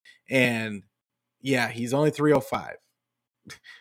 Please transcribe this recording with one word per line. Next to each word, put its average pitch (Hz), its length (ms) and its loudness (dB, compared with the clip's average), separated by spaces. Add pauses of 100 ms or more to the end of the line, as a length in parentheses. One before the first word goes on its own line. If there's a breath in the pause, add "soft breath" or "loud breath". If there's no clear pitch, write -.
(300 soft breath)
And 113 540 0 (580)
yeah, 127 280 0
he's 117 240 -8
only 147 180 2
three 151 220 4
oh 131 80 4
five. 82 340 -8 (1040 loud breath)